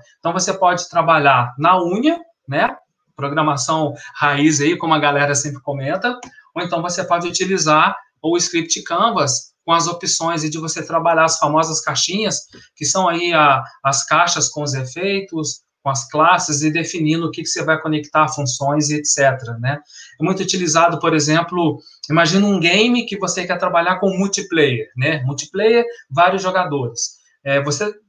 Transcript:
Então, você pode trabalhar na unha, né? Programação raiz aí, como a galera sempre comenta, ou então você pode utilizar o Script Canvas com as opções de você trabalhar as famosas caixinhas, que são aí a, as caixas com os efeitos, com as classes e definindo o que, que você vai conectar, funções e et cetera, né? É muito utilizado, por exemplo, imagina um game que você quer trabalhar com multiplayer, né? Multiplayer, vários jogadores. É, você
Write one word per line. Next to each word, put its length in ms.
Então, 160
você 180
pode 380
trabalhar 720
na 200
unha, 400
né? 280
Programação 800
raiz 460
aí, 160
como 180
a 40
galera 360
sempre 260
comenta, 560
ou 80
então 180
você 220
pode 240
utilizar 680
o 160
Script 460
Canvas 680
com 100
as 120
opções 640
de 80
você 260
trabalhar 420
as 120
famosas 440
caixinhas, 580
que 80
são 240
aí 240
a, 300
as 200
caixas 460
com 140
os 100
efeitos, 880
com 60
as 200
classes 540
e 80
definindo 560
o 40
que, 120
que 40
você 160
vai 160
conectar, 500
funções 600
e 60
et 100
cetera, 540
né? 200
É 40
muito 180
utilizado, 560
por 160
exemplo, 640
imagina 380
um 120
game 460
que 140
você 260
quer 140
trabalhar 400
com 180
multiplayer, 800
né? 300
Multiplayer, 600
vários 320
jogadores. 800
É, 180
você 320